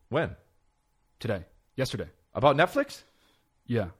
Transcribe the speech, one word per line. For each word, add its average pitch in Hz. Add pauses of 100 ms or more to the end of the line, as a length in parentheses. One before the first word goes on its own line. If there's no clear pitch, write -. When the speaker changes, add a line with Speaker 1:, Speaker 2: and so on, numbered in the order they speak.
Speaker 1:
When? 135 (840)
Speaker 2:
Today. 101 (320)
Yesterday. 107 (260)
Speaker 1:
About 135
Netflix? 180 (640)
Speaker 2:
Yeah. 110 (120)